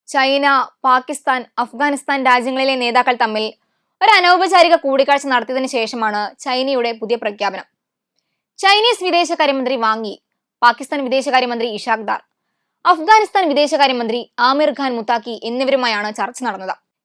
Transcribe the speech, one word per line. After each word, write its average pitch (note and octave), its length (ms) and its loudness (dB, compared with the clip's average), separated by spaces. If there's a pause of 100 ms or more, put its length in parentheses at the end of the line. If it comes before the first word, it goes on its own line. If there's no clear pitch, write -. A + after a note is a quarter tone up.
ചൈന, C#4 600 2 (160)
പാകിസ്ഥാൻ, B3+ 600 -2 (140)
അഫ്ഗാനിസ്ഥാൻ C#4 680 -2
രാജ്യങ്ങളിലെ C4 500 0
നേതാക്കൾ B3 440 0
തമ്മിൽ G#3+ 240 -2 (580)
ഒരു G4+ 80 6
അനൗപചാരിക F4+ 640 4
കൂടിക്കാഴ്ച C#4 520 2
നടത്തിയതിനു C4 400 -2
ശേഷമാണ് A3 760 -4
ചൈനയുടെ B3+ 520 -2
പുതിയ A3+ 240 -4
പ്രഖ്യാപനം. G3+ 480 -6 (960)
ചൈനീസ് G#4 460 2
വിദേശകാര്യമന്ത്രി D4 720 0
വാങ് A3+ 300 -2
യി, G3+ 160 -12 (400)
പാകിസ്ഥാൻ C4 420 2
വിദേശകാര്യമന്ത്രി B3 640 0
ഇഷാഖ് A3 400 -4
ദാർ, - 140 -6 (640)
അഫ്ഗാനിസ്ഥാൻ F#4 640 2
വിദേശകാര്യമന്ത്രി B3+ 880 0
ആമിർ C#4 320 2
ഖാൻ C4 260 -4
മുത്താക്കി A3+ 480 -4
എന്നിവരുമായാണ് A#3 680 -2
ചർച്ച A3 280 -8
നടന്നത്. F#3+ 340 -8 (280)